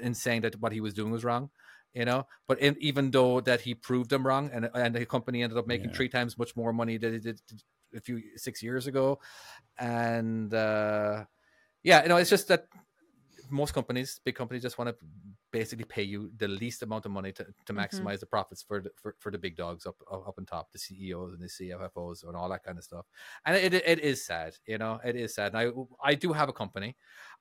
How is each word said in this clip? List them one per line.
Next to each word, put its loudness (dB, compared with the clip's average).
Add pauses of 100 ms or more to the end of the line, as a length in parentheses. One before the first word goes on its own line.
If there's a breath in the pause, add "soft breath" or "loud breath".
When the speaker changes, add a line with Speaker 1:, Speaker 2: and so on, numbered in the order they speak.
Speaker 1:
in -2
saying 0
that -2
what 0
he -2
was -4
doing -2
was -2
wrong, -2 (420 loud breath)
you 0
know. 0 (200 loud breath)
But 4
in, 6
even 2
though 8
that 4
he -4
proved 0
them 2
wrong, 2
and, -2
and 2
the 0
company 0
ended 0
up 0
making -2
Speaker 2:
Yeah. -
Speaker 1:
three 2
times -2
much -4
more 0
money 0
than 0
it -6
did -6 (540)
a -10
few, -8
six -10
years -2
ago, 2 (580 loud breath)
and, 0
uh, 2 (580 soft breath)
yeah, 10
you 4
know, 10
it's 6
just 6
that 4 (840)
most -2
companies, -4
big -2
companies, -6
just -6
wanna -4 (560)
basically -4
pay -4
you -6
the 0
least -6
amount -6
of -6
money -6
to, -12 (200)
to -8
Speaker 3:
Mm-hmm. -4
Speaker 1:
maximize -4
the -12
profits -2
for -4
the, -10
for, -12
for -8
the -6
big -8
dogs -8
up, -10 (140)
up, -10
up -10
on -12
top, -10
the -16
C -12
E -6
Os -8
and -16
the -12
C -12
F -12
Os -10
and -12
all -4
that -6
kind -10
of -16
stuff. -16 (380 loud breath)
And 4
it, 4
it 6
is 2
sad, -6 (120)
you -4
know, -4
it 0
is -4
sad. -2
And 0 (460)
I, 4
I 6
do 0
have 2
a -8
company, -6 (440 loud breath)